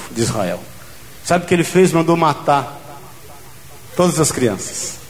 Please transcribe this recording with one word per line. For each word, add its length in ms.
de 100
Israel. 400
Sabe 180
o 40
que 60
ele 120
fez? 260
Mandou 240
matar 640
todas 200
as 140
crianças. 600